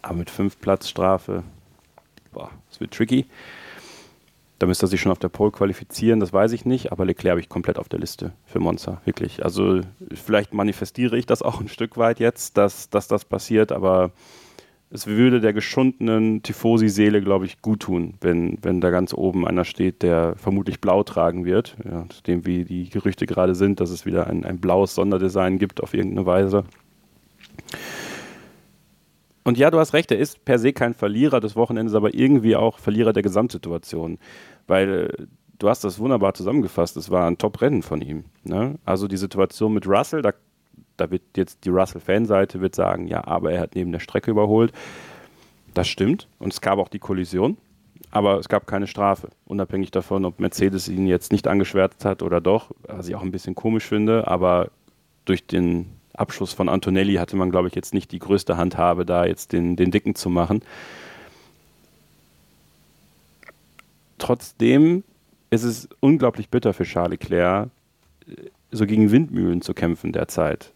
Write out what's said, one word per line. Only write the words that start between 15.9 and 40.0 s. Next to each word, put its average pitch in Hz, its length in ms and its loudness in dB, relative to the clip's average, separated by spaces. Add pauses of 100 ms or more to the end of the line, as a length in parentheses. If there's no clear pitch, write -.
Tifosi-Seele, 107 800 4
glaube 95 240 2
ich, - 180 -14
gut 107 160 0
tun, 90 420 -4
wenn, 85 400 0
wenn 92 200 0
da 90 100 2
ganz 90 220 0
oben 90 340 0
einer 90 180 0
steht, - 380 -4
der 85 320 2
vermutlich 95 440 -4
blau 98 220 2
tragen 85 420 -2
wird. 92 400 -2
Ja, 85 260 -10
zu - 120 -20
dem, 87 240 -2
wie 90 200 -2
die 90 240 -8
Gerüchte - 360 -4
gerade 92 300 2
sind, 98 240 2
dass 87 100 0
es 90 160 -10
wieder 87 220 0
ein, 85 180 -4
ein 90 140 -8
blaues 90 340 2
Sonderdesign 95 640 0
gibt 95 240 -2
auf - 140 -8
irgendeine 95 320 -2
Weise. 98 380 2 (2750)
Und 120 140 2
ja, 143 140 6
du 165 80 4
hast 151 140 2
recht, 160 180 2
er 104 80 2
ist - 260 -4
per 123 140 4
se 131 120 4
kein 120 220 0
Verlierer 120 460 2
des 107 160 -4
Wochenendes, 113 400 0
aber 104 180 2
irgendwie 123 420 4
auch 113 220 2
Verlierer 110 340 2
der 104 120 0
Gesamtsituation. 85 960 -2 (480)
Weil, 95 420 2
äh, - 140 -10 (340)
du 101 100 0
hast 113 160 2
das 95 140 -4
wunderbar 107 380 2
zusammengefasst, 92 600 -2
es 78 140 -12
war 90 160 2
ein 85 140 0
Top-Rennen 113 420 0
von 76 200 -6
ihm, 73 240 -10 (180)
ne? 113 320 -4 (100)
Also 95 220 -2
die 98 100 -6
Situation 98 560 -2
mit 101 140 -2
Russell, 117 340 0